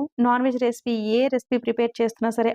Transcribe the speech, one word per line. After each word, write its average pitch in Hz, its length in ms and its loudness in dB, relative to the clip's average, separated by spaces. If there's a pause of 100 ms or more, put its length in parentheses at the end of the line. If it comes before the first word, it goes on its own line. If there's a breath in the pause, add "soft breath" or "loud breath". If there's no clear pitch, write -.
(180)
నాన్ 247 260 2
వెజ్ 254 160 0
రెసిపీ, 240 360 -2 (120)
ఏ 233 200 2
రెసిపీ 254 300 -2
ప్రిపేర్ 233 380 -2
చేస్తున్నా 226 360 -2
సరే 226 220 0